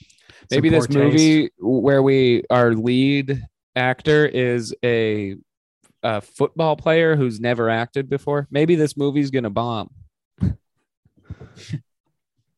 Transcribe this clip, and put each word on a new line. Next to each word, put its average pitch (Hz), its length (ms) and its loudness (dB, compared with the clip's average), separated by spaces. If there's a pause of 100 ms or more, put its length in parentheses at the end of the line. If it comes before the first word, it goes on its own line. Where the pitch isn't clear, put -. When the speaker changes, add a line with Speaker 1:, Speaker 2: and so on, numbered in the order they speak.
(300)
Speaker 1:
some - 220 -20
Speaker 2:
Maybe 147 180 2
this 156 160 2
Speaker 1:
poor 139 240 0
taste. - 20 0
Speaker 2:
movie 156 460 4
where 131 440 2
we, 131 460 2
our 120 260 2
lead 131 680 0 (340)
actor 151 500 0
is 123 560 -2
a, 110 540 -2 (640)
a 110 200 -2
football 151 540 -2
player 160 400 2
who's 123 240 -2
never 120 280 0
acted 117 400 -4
before. 143 420 -4
Maybe 160 260 2
this 151 200 -2
movie's 143 340 -2
gonna 123 200 -2
bomb. 113 400 -6 (500)
<laughs> - 140 -2 (2000)